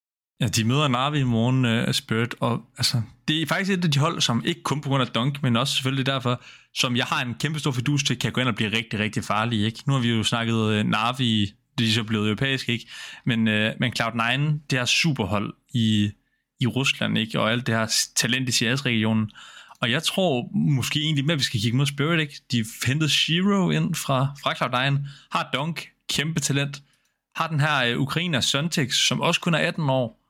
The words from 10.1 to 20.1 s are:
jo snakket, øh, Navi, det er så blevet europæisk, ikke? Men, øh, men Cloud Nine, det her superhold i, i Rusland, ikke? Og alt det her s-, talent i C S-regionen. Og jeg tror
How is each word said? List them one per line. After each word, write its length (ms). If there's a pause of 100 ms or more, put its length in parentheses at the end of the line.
jo 120
snakket, 480
øh, 140
Navi, 720 (240)
det 100
er 40
så 120
blevet 220
europæisk, 420
ikke? 200 (360)
Men, 240
øh, 320
men 140
Cloud 180
Nine, 480 (100)
det 80
her 60
superhold 720 (140)
i, 440 (480)
i 60
Rusland, 520
ikke? 220
Og 100
alt 160
det 80
her 120
s-, 300
talent 320
i 40
C 260
S-regionen. 520 (500)
Og 100
jeg 120
tror 500